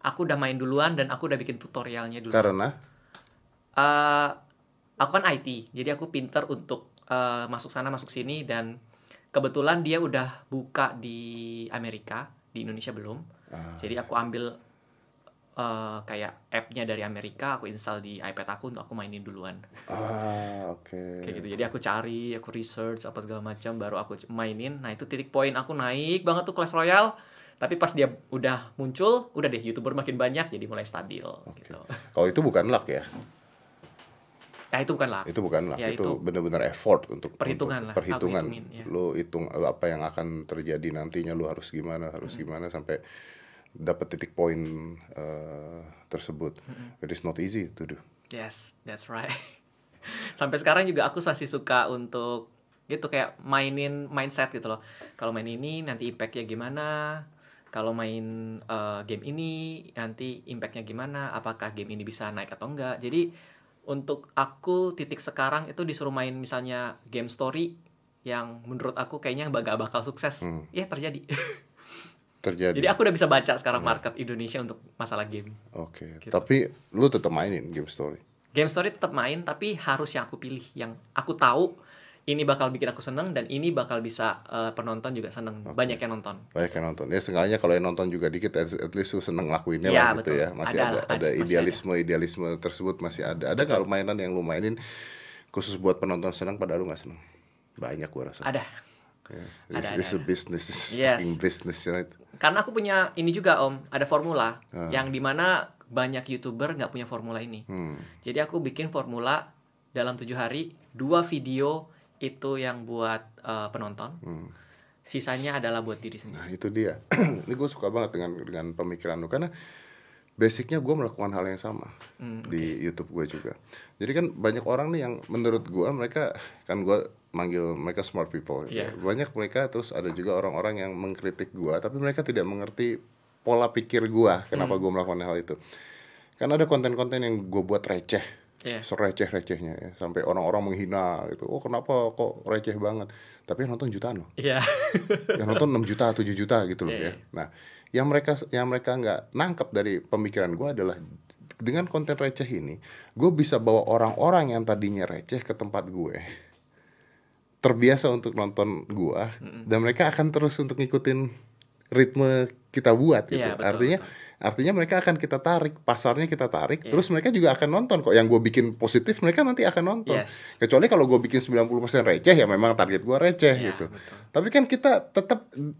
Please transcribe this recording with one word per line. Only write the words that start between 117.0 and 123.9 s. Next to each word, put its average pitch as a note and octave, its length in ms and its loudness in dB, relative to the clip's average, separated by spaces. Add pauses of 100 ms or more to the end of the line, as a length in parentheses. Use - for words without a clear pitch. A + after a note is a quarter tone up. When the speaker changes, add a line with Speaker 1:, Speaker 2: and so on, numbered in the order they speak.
Speaker 2:
<clears throat> B2+ 240 2
Ini - 80 -6
gua C3 140 -2
suka - 220 -4
banget A2 240 0
dengan, F2 260 -4
dengan E2 340 -8
pemikiran E2+ 440 -4
lu, E2 120 -6
karena E3 240 -2 (840)
basicnya A2+ 440 2
gua C#3 180 2
melakukan A2 340 -2
hal F#2+ 160 -2
yang F#2+ 120 -6
sama - 320 -10 (260)
Speaker 1:
Hmm, A2+ 260 -12
Speaker 2:
di E2 200 -4 (100)
Speaker 1:
oke. D2+ 100 -8
Speaker 2:
YouTube E2+ 280 -6
gua E2+ 140 -4
juga. D#2 280 -8 (440)